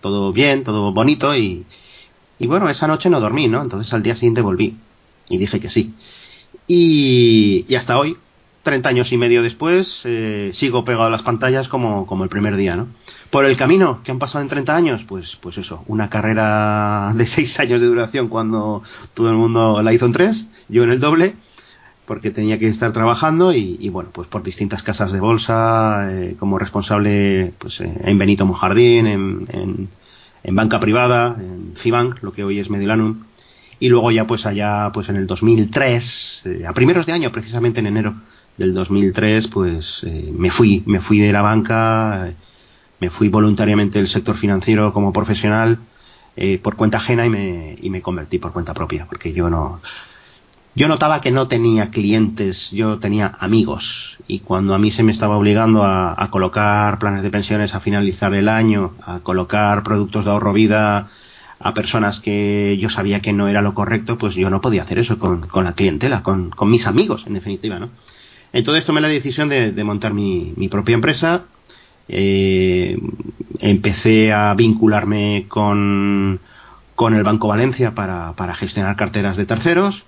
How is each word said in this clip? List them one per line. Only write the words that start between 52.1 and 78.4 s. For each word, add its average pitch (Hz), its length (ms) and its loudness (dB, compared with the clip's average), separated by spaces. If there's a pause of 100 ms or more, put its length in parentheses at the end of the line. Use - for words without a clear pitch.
yo 107 280 -2
tenía 104 400 -2
amigos, - 760 -2 (100)
y 98 120 -6
cuando 95 360 0
a 95 40 2
mí 104 120 2
se 113 120 0
me 110 100 4
estaba 104 240 0
obligando 104 460 4
a, 92 380 0
a 98 80 -4
colocar 104 680 0
planes 101 240 -2
de 98 80 -2
pensiones 104 420 -2
a 98 60 -6
finalizar 101 540 -2
el 101 160 2
año, 107 520 2
a 90 180 -10
colocar 101 640 0
productos 104 420 -2
de 104 60 0
ahorro 104 200 0
vida 104 560 4 (540)
a 113 120 -2
personas 107 460 -2
que 101 600 0
yo 101 100 -2
sabía 101 320 -2
que 107 120 -2
no 101 140 0
era 104 140 2
lo 101 120 0
correcto, 110 440 -2
pues 98 180 -4
yo 95 140 0
no 98 100 0
podía 101 240 0
hacer 92 160 -4
eso 117 180 -2
con, 87 300 -4
con 92 160 -2
la 87 100 -4
clientela, 98 480 0
con, 92 280 -2
con 101 200 -2
mis 113 160 4
amigos, 135 400 0
en 101 80 -8
definitiva, 98 460 -8
¿no? 117 100 -12 (640)
Entonces 147 340 0
tomé 151 160 2
la 156 60 2
decisión 147 420 -2
de, 120 220 0
de 104 120 -6
montar 104 300 -2
mi, 92 420 -2
mi 98 140 -4
propia 104 260 0
empresa. 160 500 0 (640)
Eh, 92 880 0 (640)
empecé 107 720 4
a 104 220 2
vincularme 104 920 2
con, 101 920 0 (560)
con 113 180 2
el 107 100 4
Banco 107 240 0
Valencia 113 460 0
para, 90 400 -6
para 90 220 -8